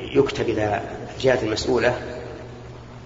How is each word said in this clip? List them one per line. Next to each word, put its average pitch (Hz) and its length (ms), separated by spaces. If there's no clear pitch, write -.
يكتب 127 340
إلى 107 320
الجهات 123 260
المسؤولة 117 520